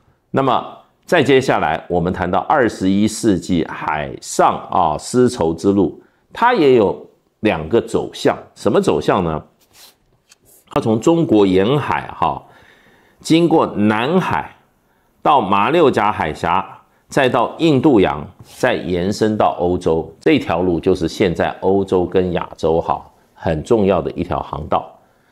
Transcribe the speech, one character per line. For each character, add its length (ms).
那 140
么 200
再 180
接 180
下 160
来， 320
我 100
们 140
谈 160
到 120
二 280
十 180
一 200
世 320
纪 260
海 560
上 340
啊， 280
丝 300
绸 280
之 160
路， 280
它 220
也 220
有 300
两 260
个 140
走 320
向。 240
什 160
么 80
走 220
向 200
呢？ 220
它 100
从 180
中 280
国 200
沿 320
海 380
哈， 260
经 300
过 180
南 540
海， 340
到 200
马 280
六 220
甲 180
海 240
峡， 320
再 180
到 300
印 240
度 180
洋， 260
再 280
延 380
伸 240
到 240
欧 180
洲。 400
这 220
条 220
路 180
就 160
是 140
现 240
在 160
欧 240
洲 220
跟 260
亚 240
洲 240
哈， 240
很 300
重 220
要 160
的 100
一 120
条 180
航 280
道。 200